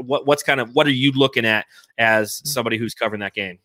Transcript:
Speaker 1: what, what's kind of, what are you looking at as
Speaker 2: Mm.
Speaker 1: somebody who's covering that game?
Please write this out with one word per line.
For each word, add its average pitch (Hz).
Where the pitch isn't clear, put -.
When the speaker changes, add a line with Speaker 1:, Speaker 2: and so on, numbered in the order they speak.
Speaker 1:
what, 131
what's 147
kind 139
of, 120
what 151
are 143
you 131
looking 131
at 110
as 110
Speaker 2:
Mm. 147
Speaker 1:
somebody 113
who's 110
covering 107
that 98
game? 95